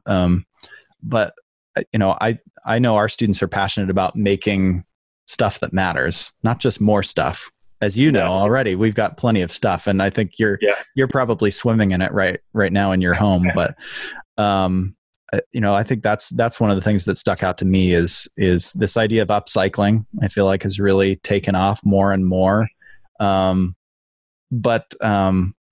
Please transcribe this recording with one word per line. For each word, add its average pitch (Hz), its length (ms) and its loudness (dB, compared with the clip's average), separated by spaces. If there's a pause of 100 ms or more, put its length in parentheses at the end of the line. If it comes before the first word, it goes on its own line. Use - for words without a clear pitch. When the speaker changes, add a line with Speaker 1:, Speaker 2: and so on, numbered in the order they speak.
Speaker 1:
Um, 90 380 2 (600)
but, 110 300 -2 (420)
uh, - 60 -2 (100)
you 110 80 0
know, 95 200 2
I, 110 200 -2 (260)
I 113 140 0
know 120 160 2
our 107 120 2
students 104 360 -2
are 95 40 0
passionate 98 420 -4
about 92 260 -2
making 98 680 0 (460)
stuff - 320 -2
that - 120 -6
matters, 87 600 -2 (100)
not 117 160 0
just - 220 -2
more 104 240 2
stuff. - 440 -4 (340)
As 101 140 -2
you 143 160 4
know 101 120 2
Speaker 2:
Yeah. 90 40 0
Speaker 1:
already, 104 460 0
we've 107 200 0
got 104 220 -2
plenty 113 240 0
of 87 100 -4
stuff, 92 360 -2
and 95 160 0
I 98 80 0
think 104 280 -4
you're, 104 220 0
Speaker 2:
Yeah. 104 140 2 (200)
Speaker 1:
you're 131 140 0
probably 113 420 0
swimming 110 420 2
in 90 100 0
it 92 100 -4
right, 95 260 0 (140)
right 98 220 0
now 98 180 2
in 92 80 2
your 87 140 2
home. 90 360 2
Speaker 2:
<laughs> - 40 -2
Speaker 1:
But, 87 200 0 (640)
um, 95 580 0 (380)
uh, 101 80 0 (120)
you 120 100 -4
know, 101 100 2
I 101 100 2
think 110 200 -4
that's, 104 260 -2
that's 117 320 -2
one 110 80 2
of 101 80 2
the 95 60 -2
things 104 240 0
that 95 100 0
stuck - 260 -2
out 92 140 0
to - 80 -4
me 92 280 2
is, 87 440 2
is 90 380 0
this 101 240 -2
idea 110 240 2
of 95 60 -2
upcycling, 104 760 0 (160)
I 104 80 0
feel 98 160 0
like 95 200 2
has 95 140 -4
really 98 380 2
taken 101 380 -2
off 95 280 0
more 98 300 2
and 95 140 0
more. 95 420 2 (500)
Um, 95 560 0 (760)
but, 117 500 -2
um, 95 540 2 (180)